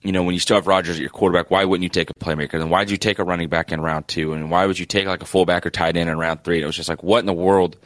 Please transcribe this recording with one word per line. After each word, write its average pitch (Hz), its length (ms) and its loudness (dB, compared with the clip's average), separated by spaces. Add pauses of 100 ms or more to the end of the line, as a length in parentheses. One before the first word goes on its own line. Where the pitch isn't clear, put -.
You 98 100 -4
know, 92 100 2
when 90 120 0
you 87 60 -2
still 110 180 2
have 90 80 0
Rodgers 90 300 2
at 78 40 -6
your 67 80 -6
quarterback, 87 420 2
why 95 140 4
wouldn't 92 180 2
you 90 60 -2
take 85 220 -2
a - 40 -10
playmaker? 76 380 -4
Then 80 160 -2
why 92 160 2
did 101 60 -6
you 95 80 0
take 104 200 -2
a 98 60 0
running 87 240 -2
back 82 240 -2
in 78 80 -4
round 78 260 -4
two? 78 280 -4
And 78 160 -6
why 90 160 4
would 95 120 0
you 87 60 -6
take, 98 220 -2
like, 92 160 -4
a - 40 -14
fullback 87 380 2
or 85 60 -2
tight 82 260 0
end 85 140 0
in 80 80 -2
round 82 260 -4
three?" 85 120 0
And 76 80 -2
it - 20 -4
was 82 100 -6
just 85 140 -8
like, 80 120 -6
what 107 180 2
in 90 60 -6
the 98 60 0
world 90 540 2